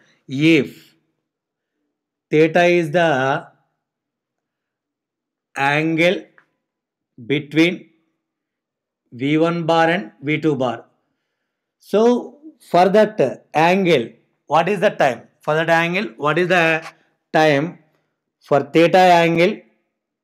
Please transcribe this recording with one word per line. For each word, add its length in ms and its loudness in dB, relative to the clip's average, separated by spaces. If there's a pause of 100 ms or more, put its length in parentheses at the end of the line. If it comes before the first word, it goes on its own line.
(260)
if 680 -2 (1400)
theta 340 2
is 260 0
the 560 -2 (2000)
angle 680 -2 (1000)
between 640 -2 (1200)
V 260 -4
one 260 -2
bar 240 0
and 220 -4 (120)
V 180 -6
two 160 -2
bar. 300 -6 (920)
So, 640 -2 (300)
for 180 4
that 680 0
angle, 540 0 (380)
what 220 0
is 120 -4
the 100 0
time? 380 -4 (120)
For 140 -4
that 160 -2
angle, 460 -2
what 220 -2
is 100 -2
the 360 0 (480)
time? 460 0 (640)
For 220 -2
theta 360 2
angle, 600 2 (640)